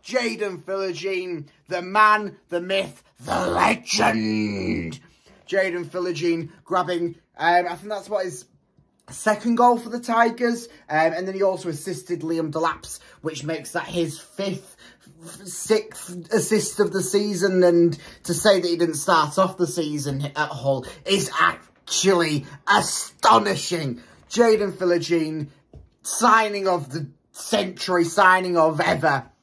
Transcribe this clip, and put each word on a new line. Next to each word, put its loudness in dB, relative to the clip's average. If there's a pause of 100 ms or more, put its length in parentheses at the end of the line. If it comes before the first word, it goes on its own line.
Jayden -4
Philogene, -6 (200)
the -6
man, 2 (100)
the -4
myth, -4 (160)
the -4
legend. 0 (480)
Jayden -2
Philogene -2 (140)
grabbing, -2 (220)
um, 4
I -6
think -14
that's -8
what -2
his -10 (640)
second 0
goal 6
for -10
the -8
Tigers. 0 (220)
Um, 2
and -6
then -6
he 0
also -2
assisted -6
Liam -4
Delap's, -4 (220)
which -8
makes -8
that -4
his -4
fifth, -10 (680)
sixth -4
assist 0
of 2
the -4
season. 2
And 6 (280)
to -4
say 4
that -2
he 0
didn't 0
start 2
off 0
the 2
season -4 (100)
at -2
Hull -2 (180)
is 0 (100)
actually 0 (200)
astonishing. 0 (300)
Jayden 4
Philogene, -2 (520)
signing 2
of -2
the -8 (260)
century, -2
signing 4
of 4
ever. 0 (140)